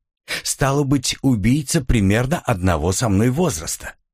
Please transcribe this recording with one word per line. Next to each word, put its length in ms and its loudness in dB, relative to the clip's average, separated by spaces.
Стало 400 -2
быть, 380 -2
убийца 640 0
примерно 560 2
одного 520 0
со 180 -2
мной 200 2
возраста. 640 -4